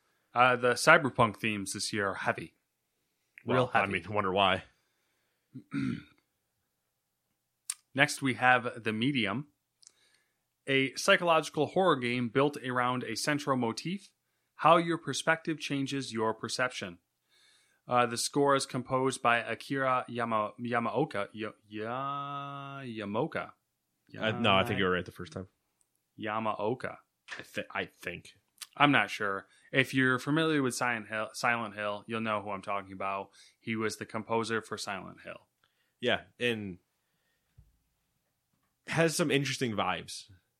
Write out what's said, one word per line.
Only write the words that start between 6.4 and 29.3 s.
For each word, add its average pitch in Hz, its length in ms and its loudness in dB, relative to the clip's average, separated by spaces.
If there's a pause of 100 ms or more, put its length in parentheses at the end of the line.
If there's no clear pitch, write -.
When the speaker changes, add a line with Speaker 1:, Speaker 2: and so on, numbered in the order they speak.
Speaker 1:
Next, 143 280 2
we 131 120 2
have 120 500 4
The 110 80 0
Medium, 120 540 0 (1200)
a 135 280 2
psychological 165 720 2
horror 175 300 4
game 123 320 0
built 143 300 2
around 123 460 0
a 110 120 -6
central 143 400 0
motif, 123 540 -4 (460)
how 160 200 6
your 170 220 0
perspective 160 600 -2
changes 135 540 -6
your 110 220 0
perception. 113 640 -6 (880)
Uh, 123 160 4
the 117 140 -2
score 143 360 4
is 135 120 2
composed 131 560 -2
by 120 160 6
Akira 127 720 -2
Yama-, 113 520 -2
Yamaoka. 117 720 -2
Ya-, 107 160 -8 (200)
Ya-, 139 1160 -8
Yamoka. 107 640 -4 (720)
Speaker 2:
I, 110 120 2
no, 107 220 4
I 95 100 8
think 101 140 -2
Speaker 1:
Ya- - 20 -
Speaker 2:
you 95 40 2
were 92 80 4
right 87 120 0
the - 60 -16
first 90 220 -14
time. 95 140 -10 (760)
Speaker 1:
Yamaoka. 107 760 -2 (420)
Speaker 2:
I, - 40 -12 (120)
th-, 104 200 -4
I 98 140 -4 (140)
think. - 280 -12 (460)
Speaker 1:
I'm 143 160 6
not 107 180 4
sure. 98 360 -6 (260)